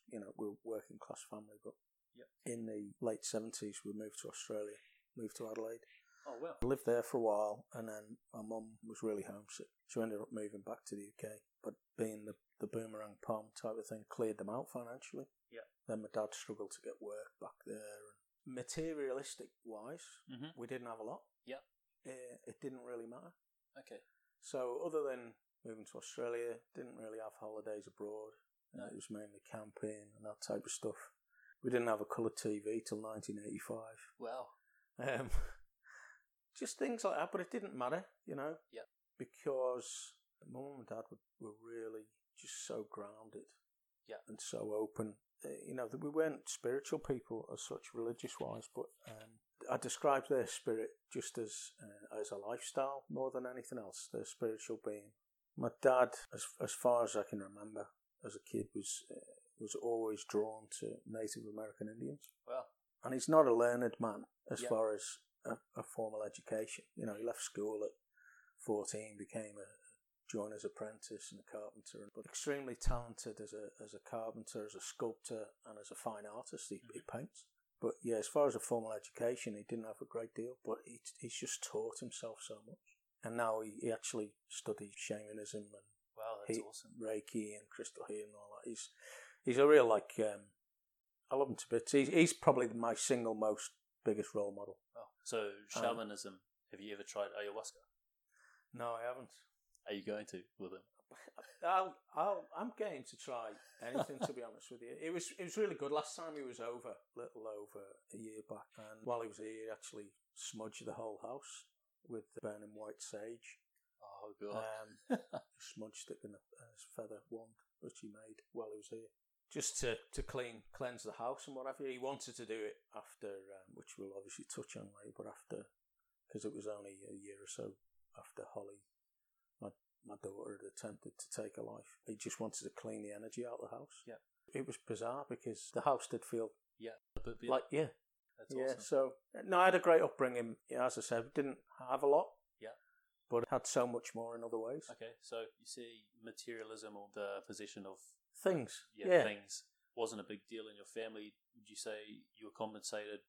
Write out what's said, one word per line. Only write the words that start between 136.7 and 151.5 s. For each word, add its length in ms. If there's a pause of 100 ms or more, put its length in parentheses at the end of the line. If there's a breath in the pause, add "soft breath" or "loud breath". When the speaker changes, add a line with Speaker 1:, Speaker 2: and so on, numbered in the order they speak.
Speaker 2:
Yeah, 240 (160)
a 20
bit, 220
bit 80
Speaker 1:
like, 220
yeah. 160 (500)
Speaker 2:
That's 180
Speaker 1:
Yeah, 80 (140)
Speaker 2:
awesome. 40
Speaker 1:
so, 320 (340)
no, 120
I 60
had 100
a 40
great 240
upbringing. 540 (120)
Yeah, 160
as 140
I 20
said, 240
we 80
didn't 240 (320)
have 140
a 40
lot. 200 (340)
Speaker 2:
Yeah. 160 (540 soft breath)
Speaker 1:
But 180
had 160
so 220
much 260
more 220
in 80
other 160
ways. 320
Speaker 2:
Okay, 200 (100)
so 160 (220)
you 60
see 400 (180)
materialism 720
or 200
the 320
possession 400
of 100 (440)
Speaker 1:
Things, 540
Speaker 2:
yeah, 120 (120)
Speaker 1:
yeah. 40
Speaker 2:
things 400 (340)
wasn't 240
a 20
big 260
deal 220
in 80
your 80
family. 460 (260)